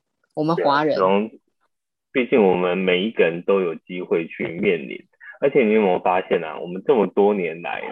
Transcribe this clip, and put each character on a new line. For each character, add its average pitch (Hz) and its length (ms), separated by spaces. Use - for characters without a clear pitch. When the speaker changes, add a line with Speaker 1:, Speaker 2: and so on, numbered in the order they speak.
Speaker 1:
我 151 100
们 160 100
华 151 300
人。 147 100
Speaker 2:
对 - 0
啊， - 20
死 101 60
亡， 101 280
毕 123 160
竟 127 140
我 92 120
们 90 240
每 92 260
一 113 60
个 104 140
人 85 180
都 98 180
有 82 140
机 90 260
会 85 280
去 - 180
面 85 420
临。 - 160
而 143 100
且 143 120
你 107 120
有 110 80
没 95 100
有 90 60
发 92 280
现 87 160
啊， 78 160
我 - 80
们 180 200
这 147 80
么 104 140
多 104 260
年 85 260
来 58 320